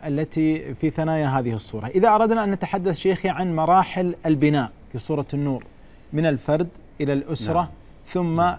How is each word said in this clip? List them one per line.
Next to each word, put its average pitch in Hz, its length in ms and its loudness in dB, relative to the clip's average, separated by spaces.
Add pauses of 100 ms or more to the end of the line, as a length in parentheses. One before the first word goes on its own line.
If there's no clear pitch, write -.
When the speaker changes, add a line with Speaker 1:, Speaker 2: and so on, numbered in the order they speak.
Speaker 1:
التي 156 680 -2
في 156 160 -2
ثنايا 156 360 -2
هذه 131 280 0
الصورة. 107 320 -8
إذا 185 220 4
أردنا 220 360 4
أن 202 60 0
نتحدث 185 460 -2
شيخي 190 320 0
عن 175 280 -2
مراحل 180 580 2 (120)
البناء 147 440 2 (220)
في 131 60 -8
سورة 143 360 -4
النور، 143 300 -4 (480)
من 156 140 0
الفرد 151 420 0 (320)
إلى 143 120 0
الأسرة، 139 420 -2
Speaker 2:
نعم. 170 140 2 (380)
Speaker 1:
ثم 170 300 -2
Speaker 2:
نعم. 180 220 2